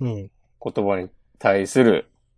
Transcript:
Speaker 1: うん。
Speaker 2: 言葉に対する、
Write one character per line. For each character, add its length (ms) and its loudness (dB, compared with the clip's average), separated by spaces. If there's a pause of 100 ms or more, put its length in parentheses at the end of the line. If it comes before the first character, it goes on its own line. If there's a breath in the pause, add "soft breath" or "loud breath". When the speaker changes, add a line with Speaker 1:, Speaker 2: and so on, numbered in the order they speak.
Speaker 1:
う 80 -6
ん。 220 -10 (320)
Speaker 2:
言 240 -4
葉 140 -2
に 100 -10 (280)
対 280 2
す 160 2
る、 280 2 (280)